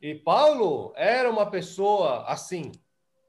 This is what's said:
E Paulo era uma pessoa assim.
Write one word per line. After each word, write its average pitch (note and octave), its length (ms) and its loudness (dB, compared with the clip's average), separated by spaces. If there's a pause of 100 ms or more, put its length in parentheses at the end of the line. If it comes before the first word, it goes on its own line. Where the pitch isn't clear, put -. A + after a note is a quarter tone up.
E D3+ 220 -10
Paulo G3+ 720 2
era A#3+ 320 2
uma G#3 200 0
pessoa F3+ 760 0
assim. D3 440 -8 (580)